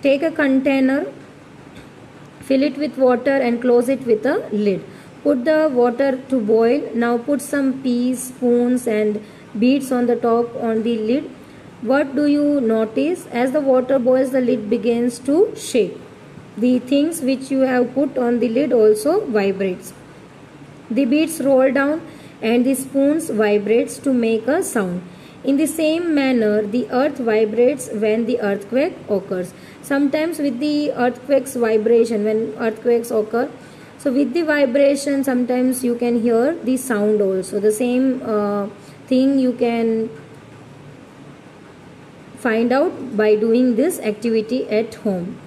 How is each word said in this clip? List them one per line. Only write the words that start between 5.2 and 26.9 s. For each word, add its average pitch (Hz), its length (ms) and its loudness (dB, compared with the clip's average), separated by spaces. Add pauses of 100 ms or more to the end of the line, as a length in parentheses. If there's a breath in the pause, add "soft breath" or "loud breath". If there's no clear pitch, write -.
Put 285 220 2
the 311 120 2 (220)
water 247 320 2 (180)
to 262 100 0 (120)
boil. 233 360 2 (160)
Now 240 140 0
put 269 240 -2
some 269 320 -2 (100)
peas, 247 460 -2
spoons 240 580 0
and 214 320 0 (460 loud breath)
beads 269 260 2
on 247 200 0
the 240 40 2
top 233 400 0 (140)
on 220 140 0
the 233 120 0 (140)
lid. 285 200 0 (520 loud breath)
What 269 340 0
do 294 120 2
you 294 340 2
notice? 226 680 0 (160)
As 262 140 0
the 302 40 0
water 262 380 2
boils, 254 380 2
the 254 40 2
lid 226 280 0
begins 240 580 0
to 349 280 2
shake. - 420 -2 (600)
The 247 220 2
things 285 420 0
which 269 300 -4
you 269 100 0 (120)
have 240 200 0
put 277 240 -2
on 240 220 0
the 233 100 0
lid 254 240 0
also 220 520 4
vibrates. 196 680 -2 (960)
The 247 160 2
beads 302 340 0 (120)
roll 262 200 4
down 285 300 0 (400 loud breath)
and 233 240 2
the 269 80 2
spoons 285 560 0
vibrates 214 680 0 (120)
to - 40 2
make 226 340 0
a 311 160 0
sound. 180 380 -4 (480 loud breath)
In 277 60 2
the 302 120 2
same 320 460 0
manner, 240 480 2 (140)
the 247 160 -2